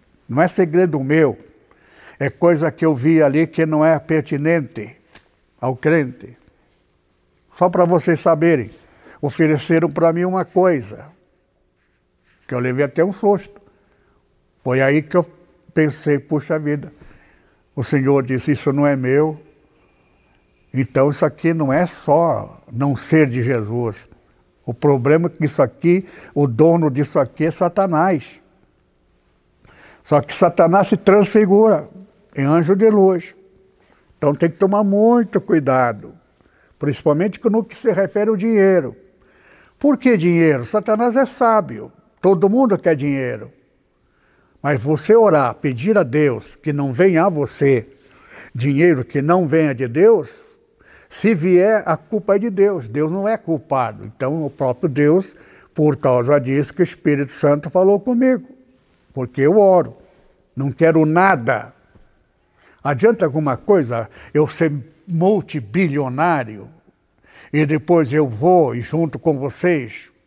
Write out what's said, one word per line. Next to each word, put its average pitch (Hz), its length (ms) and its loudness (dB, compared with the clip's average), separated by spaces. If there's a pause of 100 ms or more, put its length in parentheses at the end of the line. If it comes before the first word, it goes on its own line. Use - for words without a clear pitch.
(280)
Não 127 140 0
é 180 60 2
segredo 170 520 0
meu. 139 380 0 (840)
É 143 100 -2
coisa 165 420 0
que - 140 -4
eu 156 100 2
vi 156 260 2
ali 151 240 2
que 160 200 -4
não 156 200 0
é 160 140 2
pertinente 151 1000 -4 (640)
ao 127 140 -4
crente. 127 640 -4 (1120)
Só 180 180 0
pra 175 160 2
vocês 170 340 2
saberem, 160 520 0 (500)
ofereceram 156 680 0
pra 165 220 0
mim 170 140 -2
uma 185 180 -4
coisa, 156 600 -2 (1400)
que 131 80 -8
eu 123 40 -4
levei 127 260 -2
até 139 180 -2
um 190 100 -2
susto. - 480 -2 (1000)
Foi 131 180 0
aí 143 200 2
que 151 140 -6
eu 175 100 2 (480)
pensei, 151 460 0
"Puxa 151 380 -6
vida, 147 340 -6 (840)
o 131 80 -6
Senhor 139 400 0
disse, 127 280 -4
isso 143 200 -2
não 147 140 0
é 143 100 0
meu, 143 440 0 (1300)
então 135 360 0
isso 147 160 -2
aqui 165 280 -2
não 151 180 -2
é 165 140 0
só 151 760 -2 (100)
não 135 240 -2
ser 156 320 0
de 123 140 -6
Jesus. 117 680 -6 (580)
O 123 80 -8
problema 147 540 2
é - 20 -2
que 165 160 -6
isso - 160 0
aqui, 175 440 0 (280)
o 147 140 0
dono 156 420 2
disso 143 300 -4
aqui 143 260 -2
é 165 60 -2
Satanás." 175 880 -2 (1600)
Só 147 180 0
que - 120 -10
Satanás 180 540 2
se 202 100 0
transfigura 202 920 2 (460)
em 139 100 -2
anjo 160 300 2
de 220 140 4
luz. 190 440 2 (840)
Então 147 180 0
tem 170 140 0
que 156 80 -12
tomar 202 260 0
muito 208 580 2
cuidado, 127 720 0 (640)
principalmente 151 680 -2
no 220 180 0
que - 120 -16
se 226 160 -2
refere 196 380 -2
ao 220 60 0
dinheiro. 190 600 0 (840)
Por 285 180 2
que 240 180 2
dinheiro? 165 500 2
Satanás 214 500 -2
é 269 100 2
sábio, 208 640 -2 (300)
todo 190 280 2
mundo 226 280 2
quer 165 180 0
dinheiro. 127 560 -6 (1120)
Mas 139 200 -2
você 151 340 0
orar, 151 400 4
pedir 147 420 -2
a 180 60 2
Deus 131 580 -2
que 151 120 -6
não 143 180 -4
venha 170 340 2
a 202 40 2
você 139 580 -2 (680)
dinheiro 139 520 0
que 143 160 -6
não 170 260 0
venha 151 260 0
de 127 140 -6
Deus, 165 440 2 (760)
se 220 240 -2
vier, 185 520 2
a 160 100 0
culpa 202 400 -4
é 202 40 0
de 233 100 -4
Deus. 190 380 -2
Deus 147 240 -4
não 196 160 -4
é 220 100 -2
culpado. 127 680 -6
Então, 139 380 -6
o 143 60 -6
próprio 131 400 -4
Deus, 147 460 0 (380)
por 151 240 0
causa 127 420 2
disso 135 340 -4
que - 80 -2
o - 20 4
Espírito 143 480 -4
Santo 147 380 -2
falou 190 300 2
comigo. 247 480 0 (640)
Porque 127 280 -6
eu 170 180 4
oro, 180 360 4 (600)
não 135 160 -4
quero 160 340 4
nada. 156 680 0 (1120)
Adianta 185 400 0
alguma 143 320 -2
coisa 120 540 -2 (240)
eu 151 140 2
ser 151 260 -2 (340)
multibilionário 147 1600 -4 (840)
e 151 120 2
depois 156 460 0
eu 151 160 0
vou 135 480 2
e 120 60 -6
junto 156 380 -4
com 151 180 -2
vocês 135 720 -6 (160)